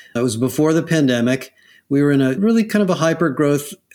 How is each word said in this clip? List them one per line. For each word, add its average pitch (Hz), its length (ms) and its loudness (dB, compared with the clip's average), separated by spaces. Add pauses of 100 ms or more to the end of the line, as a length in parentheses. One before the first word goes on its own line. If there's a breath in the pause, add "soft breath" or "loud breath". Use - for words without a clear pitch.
(160 loud breath)
it 120 60 -2
was 117 160 -2
before 151 360 0
the 160 100 0
pandemic, 131 720 0 (360 soft breath)
we 139 120 2
were 143 100 2
in 139 100 2
a 131 120 0
really 226 300 2
kind 208 200 0
of 180 60 -2
a 170 60 2
hyper-growth 147 760 0 (220)